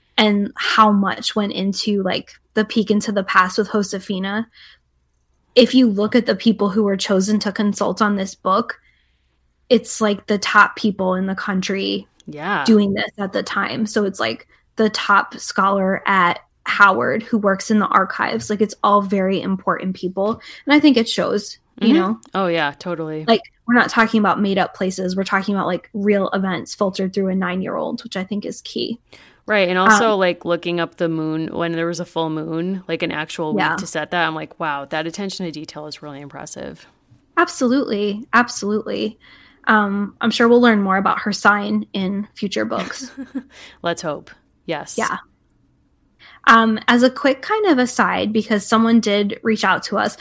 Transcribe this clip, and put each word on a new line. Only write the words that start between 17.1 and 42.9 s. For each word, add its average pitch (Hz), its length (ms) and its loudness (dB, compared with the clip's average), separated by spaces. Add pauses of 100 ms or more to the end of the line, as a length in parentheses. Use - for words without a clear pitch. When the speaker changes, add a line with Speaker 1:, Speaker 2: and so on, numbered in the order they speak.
Speaker 1:
who - 140 -2
works 196 340 0
in 214 80 4
the 196 80 0
archives. - 600 0
Like, 208 120 -2
it's 208 220 -2
all 202 180 4
very 190 400 0
important 185 540 -4
people. 196 460 -4 (240)
And 277 80 6
I 302 60 8
think 285 180 6
it 226 100 2
shows, - 500 -2 (220)
you 226 100 2
Speaker 2:
Mm-hmm. 285 80 6
Speaker 1:
know? 226 220 0 (140)
Speaker 2:
Oh, 190 140 0
yeah, 160 300 0
totally. 156 500 -8
Speaker 1:
Like, 226 140 4 (300)
we're 240 80 6
not 190 100 2
talking 220 300 2
about 196 220 2
made 196 160 2
up - 180 0
places. 185 400 -4
We're 190 80 -2
talking 190 320 0
about, 190 120 -2
like, 175 260 -6
real 202 380 2
events 190 440 -2
filtered 190 380 -2
through 196 160 -2
a 185 60 -2
nine-year-old, 185 680 -4
which - 140 -10
I 185 80 -4
think 202 200 -6
is - 160 -8
key. - 380 -8 (460)
Speaker 2:
Right. 202 240 0
And 185 80 0
also, 214 360 4
Speaker 1:
Um, 196 60 0
Speaker 2:
like, 180 260 0
looking 170 360 -2
up 165 160 -6
the 175 120 -2
moon 160 380 -4
when 170 240 -4
there 165 160 -2
was 170 120 -6
a 175 60 -6
full 160 240 -4
moon, 165 580 -4
like, 165 140 -4
an 165 120 -4
actual 156 400 -6
week 196 80 0
Speaker 1:
Yeah. 160 160 0
Speaker 2:
to 170 100 -8
set 151 240 -6
that. 170 160 0
I'm 160 80 -4
like, 156 240 -12
"Wow, 143 260 -6
that 160 220 -6
attention 190 380 -8
to 165 80 -8
detail 151 340 -14
is 147 140 -16
really 143 200 -14
impressive." 143 640 -14 (520)
Speaker 1:
Absolutely. 240 960 0
Absolutely. 214 840 -2 (500)
Um, 202 540 0
I'm 226 100 0
sure 233 160 2
we'll 240 140 6
learn 226 200 4
more 190 160 2
about 196 240 0
her 214 100 -4
sign 208 640 2
in 196 420 -4
future - 300 -4
books. 220 440 -8 (380)